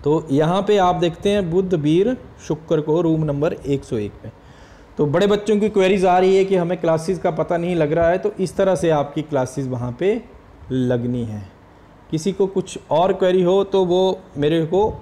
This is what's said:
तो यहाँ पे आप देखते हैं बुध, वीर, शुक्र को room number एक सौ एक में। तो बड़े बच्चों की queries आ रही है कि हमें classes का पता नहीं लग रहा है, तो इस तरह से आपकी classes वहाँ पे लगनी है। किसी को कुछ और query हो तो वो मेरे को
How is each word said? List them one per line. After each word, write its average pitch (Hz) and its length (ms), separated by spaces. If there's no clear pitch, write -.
तो 156 280
यहाँ 156 300
पे 202 180
आप 180 180
देखते 170 320
हैं 202 220
बुध, 185 240
वीर, 170 400
शुक्र 156 420
को 151 200
room 160 220
number 151 320
एक 139 280
सौ 123 140
एक 104 140
में। 113 80
तो 151 100
बड़े 175 200
बच्चों 208 320
की 214 100
queries 185 360
आ 180 140
रही 190 160
है 190 100
कि 190 100
हमें 175 240
classes 165 400
का 175 140
पता 165 240
नहीं 175 180
लग 156 180
रहा 165 160
है, 180 80
तो 180 220
इस 185 180
तरह 190 180
से 170 160
आपकी 147 320
classes 135 460
वहाँ 123 300
पे 214 220
लगनी 123 540
है। 104 160
किसी 165 200
को 190 160
कुछ 190 300
और 180 220
query 185 300
हो 190 220
तो 196 200
वो 185 340
मेरे 156 280
को 190 240